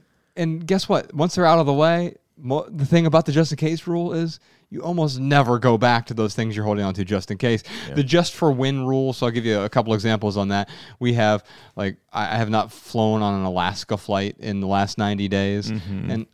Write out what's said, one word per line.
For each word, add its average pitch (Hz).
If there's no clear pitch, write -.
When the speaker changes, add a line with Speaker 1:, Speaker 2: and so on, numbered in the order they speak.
Speaker 1:
and 165
guess 190
what? -
Once 160
they're 180
out 165
of 156
the 139
way, 170
mo-, 139
the 147
thing 170
about 160
the 147
just 156
in 139
case 160
rule 170
is 165
you -
almost 156
never 135
go 117
back 120
to -
those 110
things 110
you're 107
holding 104
on 95
to 95
just 95
in 98
case. 117
Speaker 2:
Yeah. 98
Speaker 1:
The 143
just 165
for 160
when 135
rule, 131
so 123
I'll 117
give 117
you 107
a 101
couple 113
examples 104
on 98
that. 101
We 123
have, 107
like, 98
I, 104
I -
have 113
not 110
flown 110
on 101
an 98
Alaska 92
flight 98
in 101
the 95
last 98
ninety 101
days, 101
Speaker 2:
Mm-hmm. 98
Speaker 1:
and 113